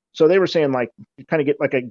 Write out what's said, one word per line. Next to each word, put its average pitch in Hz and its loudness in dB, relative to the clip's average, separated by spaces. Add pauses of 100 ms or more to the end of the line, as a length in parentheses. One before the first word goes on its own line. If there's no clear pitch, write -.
(120)
so 156 2
they 185 4
were 185 2
saying, 147 0
like, 123 -4 (260)
you 139 -20
kinda 156 -2
get, 143 -2
like, 139 -2
a 127 -4